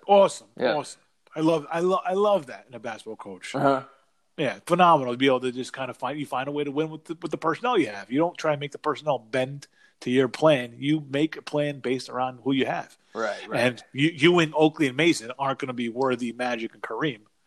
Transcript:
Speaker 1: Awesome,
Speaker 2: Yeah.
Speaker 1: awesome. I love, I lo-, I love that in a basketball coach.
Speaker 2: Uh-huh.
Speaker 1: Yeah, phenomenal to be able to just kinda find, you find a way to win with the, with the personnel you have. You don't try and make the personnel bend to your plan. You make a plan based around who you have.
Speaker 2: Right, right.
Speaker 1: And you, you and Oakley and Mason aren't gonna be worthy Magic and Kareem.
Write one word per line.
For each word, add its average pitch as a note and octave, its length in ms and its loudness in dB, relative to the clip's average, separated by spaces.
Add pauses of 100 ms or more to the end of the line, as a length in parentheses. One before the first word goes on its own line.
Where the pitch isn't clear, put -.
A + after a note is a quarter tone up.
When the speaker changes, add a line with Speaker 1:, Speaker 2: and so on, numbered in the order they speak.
Speaker 1:
Awesome, G3 400 4 (100)
Speaker 2:
Yeah. A#2+ 200 0
Speaker 1:
awesome. - 240 -10 (340)
I D3+ 60 -6
love, D#3+ 300 2
I E3+ 100 -4
lo-, F#3 240 2
I F3+ 100 -2
love G3 320 2
that A2 220 -18
in B2+ 60 -20
a A#2 60 -12
basketball A2 360 -12
coach. - 380 -14
Speaker 2:
Uh-huh. C#3 280 2 (540)
Speaker 1:
Yeah, B2 300 -4
phenomenal E3 480 6
to A#2+ 40 -10
be C3+ 80 4
able B2+ 140 4
to C3 100 -4
just B2 220 -8
kinda B2+ 220 -8
find, C3+ 260 -6
you C#3 60 -6
find C3 220 -4
a D3 40 -6
way D3 100 -2
to C#3+ 80 -4
win D#3 200 -2
with D#3 160 -16
the, E3 140 -10
with D#3+ 120 -8
the E3 40 -6
personnel A3+ 400 0
you C#3 120 2
have. G2+ 240 -12
You C#3 80 2
don't E3+ 180 0
try D#3 140 0
and C#3+ 80 -2
make C#3+ 100 -8
the - 80 -16
personnel D3 400 -2
bend C3 480 -4 (360)
to B2+ 100 -4
your B2+ 160 6
plan. B2 500 2
You D3 320 0
make D3 260 0
a - 60 -14
plan D3 380 -4
based B2+ 280 -4
around B2+ 360 -4
who C3+ 80 2
you C3 140 2
have. - 300 -8 (180)
Speaker 2:
Right, G#2+ 220 -4 (120)
right. A2 120 -4
Speaker 1:
And A#2+ 220 0 (100)
you, D3 180 2
you F3 280 4
and D#3 180 2
Oakley D#3 300 4
and B2+ 100 -2
Mason C#3 440 0
aren't C3+ 180 -2
gonna C3 140 -8
be A#2 160 -4
worthy B2 440 -2
Magic A#2+ 420 -6
and G#2 80 -20
Kareem. A#2+ 400 -6 (240)